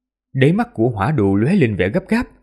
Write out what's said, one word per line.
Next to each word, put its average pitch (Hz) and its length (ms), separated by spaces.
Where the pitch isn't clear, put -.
Đáy 131 180
mắt 233 220
của 113 140
Hỏa 107 240
Đồ 98 220
lóe 113 200
lên 120 220
vẻ 90 120
gấp 190 200
gáp 240 200